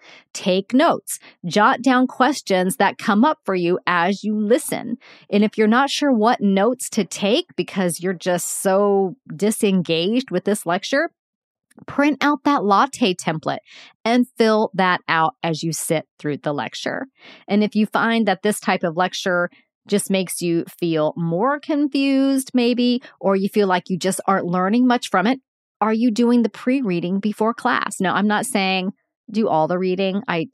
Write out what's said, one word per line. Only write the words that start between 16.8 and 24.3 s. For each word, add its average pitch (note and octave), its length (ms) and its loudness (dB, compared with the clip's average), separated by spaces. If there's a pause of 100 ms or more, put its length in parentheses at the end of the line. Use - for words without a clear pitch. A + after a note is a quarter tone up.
And G#3 160 2
if G3+ 120 -2
you G#3 120 2
find A3+ 400 0
that F#3+ 160 -2
this G#3 160 0
type F#3 240 -2
of E3+ 120 -2
lecture F3+ 540 -2 (380)
just G3 240 -2
makes F#3+ 320 -2
you E3+ 200 0 (160)
feel D#3 380 0
more F3+ 420 -2
confused, C#4 920 0
maybe, A#3+ 480 2 (180)
or G3 160 2
you G3 140 0
feel G#3 160 2
like F#3 240 0
you F#3+ 80 -2
just F#3 300 -2
aren't F#3+ 180 2